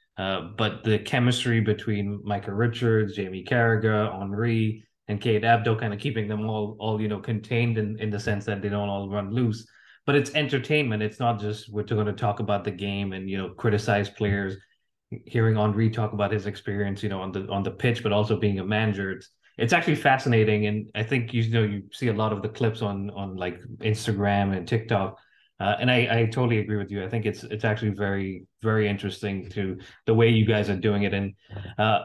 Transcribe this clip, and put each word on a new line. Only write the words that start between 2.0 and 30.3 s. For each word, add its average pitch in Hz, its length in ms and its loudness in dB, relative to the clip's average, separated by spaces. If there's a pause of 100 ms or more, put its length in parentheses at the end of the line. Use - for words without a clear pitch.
Michael 101 300 -6
Richards, 113 640 2
Jamie 95 280 -6
Carragher, 110 680 2
Henry, 110 720 -2 (260)
and 104 120 -4
Cade 107 240 2
Abdo, 113 340 4
kinda 104 180 -4
keeping 113 300 -4
them 107 240 -4
all, 107 300 -4
all, 107 200 -2
you 107 60 -2
know, 104 140 -4
contained 117 580 0
in, 107 220 -2
in 107 100 -2
the 104 80 -2
sense 101 260 -2
that 101 160 -4
they 101 80 -2
don't 101 200 -2
all 98 200 -4
run 101 220 -4
loose. 113 340 0 (400)
But 139 120 4
it's - 180 0
entertainment. 135 640 0
It's 107 200 -4
not 117 180 2
just 107 340 -6
we're 104 120 -4
gonna 104 280 0
talk 104 280 -2
about 101 240 0
the 104 80 -2
game 101 400 -4
and, 95 180 -6
you 98 80 -2
know, 92 120 -6
criticize 104 600 0
players. 98 460 0 (680)
Hearing 113 300 4
Henry 107 360 4
talk 110 220 -2
about 101 200 0
his 104 140 -2
experience, 101 580 -4
you 104 40 -2
know, 98 120 -4
on 95 100 -6
the, 95 180 -6
on 98 140 -2
the - 80 -2
pitch, 120 320 0
but 104 80 0
also 107 260 4
being 101 220 2
a 95 60 -4
manager, 101 480 0
it's, - 180 -14 (260)
it's 120 160 0
actually 165 220 2
fascinating. 110 720 4
And 107 300 -2
I 110 80 0
think, 120 280 -2
you 113 180 2
know, 113 120 4
you 101 300 -2
see 123 160 -2
a 110 40 4
lot 107 200 0
of 98 100 -2
the 107 60 -2
clips 113 340 -2
on, 101 280 -2
on, 98 260 -8
like, 90 240 -6 (180)
Instagram 101 800 0
and 87 100 -6
TikTok. 104 500 0 (420)
Uh, 101 220 0
and 127 100 2
I, 120 300 4
I 113 60 4
totally 113 320 2
agree 104 180 -2
with 98 140 -4
you. 101 120 -4
I 92 60 -6
think 107 160 -4
it's, 104 200 -4
it's 107 200 -6
actually 107 280 0
very, 98 520 -4 (160)
very 110 260 2
interesting 98 640 -4
to 95 280 -4 (260)
the 117 80 2
way 113 160 6
you 113 160 6